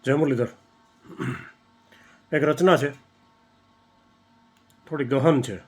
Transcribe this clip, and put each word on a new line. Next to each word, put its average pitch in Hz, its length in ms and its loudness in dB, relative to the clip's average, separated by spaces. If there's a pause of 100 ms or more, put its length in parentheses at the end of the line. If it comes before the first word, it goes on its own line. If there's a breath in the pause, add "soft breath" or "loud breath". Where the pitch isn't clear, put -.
જય 135 120 2
મુરલીધર. 135 340 0 (1800 soft breath)
એક 151 120 0
રચના 151 340 4
છે, 143 120 -2 (2000)
થોડી 143 180 -4
ગહન 135 360 2
છે. 101 160 -8 (100)